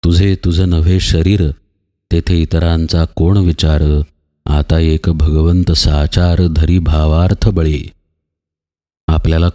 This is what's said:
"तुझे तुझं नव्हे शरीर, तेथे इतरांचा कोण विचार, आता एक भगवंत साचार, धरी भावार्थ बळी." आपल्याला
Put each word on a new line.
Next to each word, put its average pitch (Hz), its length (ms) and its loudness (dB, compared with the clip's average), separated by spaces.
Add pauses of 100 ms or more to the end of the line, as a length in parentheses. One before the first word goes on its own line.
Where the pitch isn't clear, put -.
"तुझे 92 320 2
तुझं 90 340 -2
नव्हे 85 300 0
शरीर, 85 520 0 (600)
तेथे 85 300 0
इतरांचा 82 640 0
कोण 87 320 0
विचार, 78 460 0 (640)
आता 76 340 0
एक 80 300 0
भगवंत 80 640 0
साचार, 82 760 0
धरी 80 320 0
भावार्थ 78 720 0
बळी." 80 400 -2 (1160)
आपल्याला 80 480 0